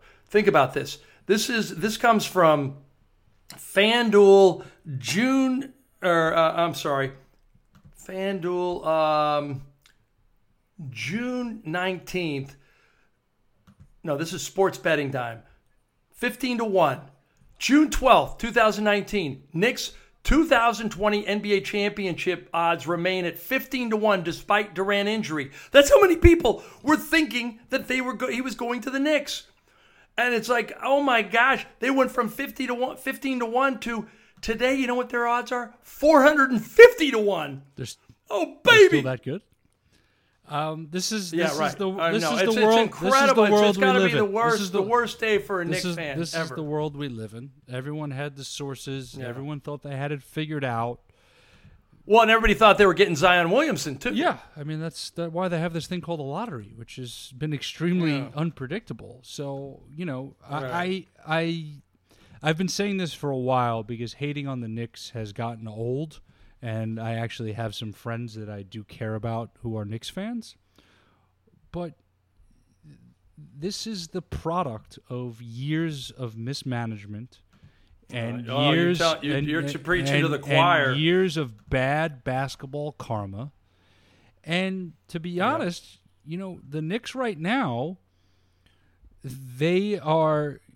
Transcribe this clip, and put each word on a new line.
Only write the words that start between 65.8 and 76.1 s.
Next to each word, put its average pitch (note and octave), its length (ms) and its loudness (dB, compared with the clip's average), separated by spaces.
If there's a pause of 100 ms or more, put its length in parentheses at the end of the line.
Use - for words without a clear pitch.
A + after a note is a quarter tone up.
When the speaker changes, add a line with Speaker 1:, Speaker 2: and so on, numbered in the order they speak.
Speaker 2:
and A2 380 -6
I A2+ 160 -6
actually A2+ 380 -6
have A2 220 -8
some A2 160 -10
friends A#2 440 -10
that G#2+ 140 -12
I G2+ 140 -12
do G2+ 200 -14
care A2 300 -8
about A2+ 380 -6 (100)
who A2+ 160 -6
are G#2 80 -6
Knicks A2 240 -10
fans. A3 460 -10 (1160)
But E3+ 220 -8 (1400)
this D3 480 -10
is F#3+ 240 -10
the F3+ 120 -8
product D#3+ 760 -6 (120)
of B2 320 -10
years C#3+ 680 -4